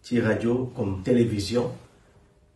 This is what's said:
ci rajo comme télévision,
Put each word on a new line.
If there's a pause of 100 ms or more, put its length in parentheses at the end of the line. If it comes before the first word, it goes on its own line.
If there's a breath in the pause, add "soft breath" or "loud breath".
ci
rajo
comme
télévision, (840 soft breath)